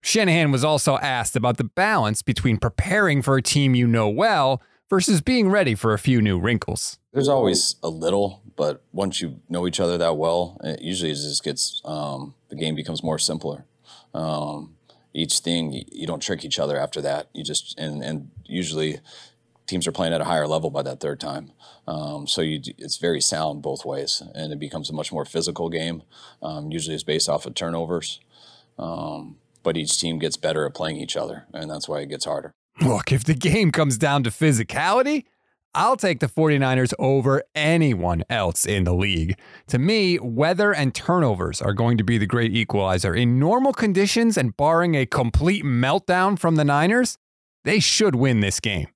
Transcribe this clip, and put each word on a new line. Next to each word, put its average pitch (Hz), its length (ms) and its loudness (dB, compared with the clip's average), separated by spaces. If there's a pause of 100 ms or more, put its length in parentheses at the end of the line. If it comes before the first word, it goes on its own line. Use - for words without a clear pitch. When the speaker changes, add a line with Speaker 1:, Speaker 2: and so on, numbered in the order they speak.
Speaker 1:
Shanahan 170 480 2
was 131 140 2
also 151 320 2
asked 127 400 -2
about 120 220 2
the 127 60 0
balance 156 580 2
between 117 340 0
preparing 175 640 2
for 135 160 2
a 131 60 2
team 139 320 2
you 123 120 4
know 113 220 4
well 135 540 2 (260)
versus 185 320 4
being 233 300 2
ready 185 240 4
for 110 180 2
a 104 60 2
few 127 240 4
new 98 180 2
wrinkles. - 580 -2 (140)
Speaker 2:
There's 139 160 2
always 120 540 2
a 82 80 -4
little, 92 520 -2 (140)
but 73 260 -2 (100)
once 95 280 -4
you 76 200 -8 (100)
know 87 180 -2
each 82 100 -6
other 87 200 0
that 82 180 2
well, 85 480 -2
it 78 160 -6
usually 85 320 -4
just 73 320 -6
gets, - 400 -6
um, 73 500 -8 (140)
the - 80 -14
game 78 180 -4
becomes 78 300 -8
more 78 140 -2
simpler. 78 480 -6 (480)
Um, 76 600 -8 (380)
each 78 280 -2
thing, 85 300 -2
y-, 65 220 -10
you - 140 -12
don't 78 160 -8
trick 85 240 -6
each 71 120 -6
other 71 200 -2
after 71 240 -6
that. 71 320 -4
You 80 100 -12
just, - 340 -8
and, 76 240 -8
and 71 280 -8 (140)
usually 78 560 -4 (680)
teams 90 200 -4
are 82 60 -4
playing 82 220 -2
at 80 60 0
a 76 40 -2
higher 78 220 0
level 80 240 -2
by 71 120 -4
that 67 180 -8
third 73 180 -6
time. 71 320 -10 (380)
Um, 73 380 -8
so - 140 -2
you 78 180 -2
d-, - 200 -14
it's - 200 -10
very 85 220 -2
sound 76 420 -2
both 71 220 -6
ways, 69 380 -6 (120)
and 78 180 -8
it 73 80 -10
becomes 76 300 -10
a - 20 -10
much 76 180 -8
more 76 140 -6
physical 82 440 -4
game. 82 340 -6 (400)
Um, 76 280 -10
usually 78 240 -6
it's 76 80 -8
based 76 260 -2
off 73 180 -2
of - 80 -14
turnovers, 82 680 -6 (580)
um, 80 600 -10 (260)
but 82 120 0
each 78 220 -2
team 82 200 -4
gets 78 180 -4
better 78 300 -2
at 69 80 -8
playing 78 240 -6
each 76 180 -8
other, - 360 -8
and 78 160 -10
that's 76 200 -10
why 73 120 -6
it 71 80 -10
gets 71 180 -10
harder. 76 260 -8 (280)
Speaker 1:
Look, 123 300 0
if 131 140 2
the 156 100 2
game 165 380 2
comes 139 260 0
down 143 260 2
to 117 60 0
physicality, 165 960 2 (500)
I'll 226 220 4
take 180 240 0
the 147 80 0
forty-niners 135 680 2
over 135 440 4 (120)
anyone 131 760 2
else 98 360 0
in 98 180 2
the 90 100 4
league. 90 420 0 (320)
To 127 100 0
me, 185 400 2
weather 165 540 2
and 143 220 0
turnovers 110 680 0
are 104 140 0
going 117 240 2
to 107 60 2
be 113 140 2
the 104 80 2
great 117 280 0
equalizer. 95 600 2
In 120 240 2
normal 240 340 2
conditions 208 680 2
and 123 180 0
barring 165 380 4
a 135 120 2
complete 147 580 2
meltdown 180 760 2
from 165 180 2
the 151 80 4
Niners, 175 540 2 (460)
they 202 140 2
should 196 360 4
win 123 260 4
this 98 200 2
game. 92 360 -2